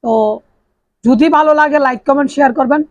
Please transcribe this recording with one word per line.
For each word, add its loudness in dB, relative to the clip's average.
তো -2
যদি 2
ভালো 2
লাগে 0
লাইক, -2
কমেন্ট, 0
শেয়ার 0
করবেন। -2